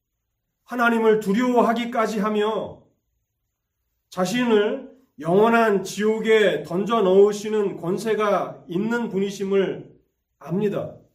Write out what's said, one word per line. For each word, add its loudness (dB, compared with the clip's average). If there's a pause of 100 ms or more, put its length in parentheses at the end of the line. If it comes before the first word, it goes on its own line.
(640)
하나님을 2
두려워하기까지 0
하며 -4 (1300)
자신을 0 (320)
영원한 2
지옥에 0
던져 -2
넣으시는 2
권세가 -2
있는 -2
분이심을 -4 (420)
압니다. -4 (180)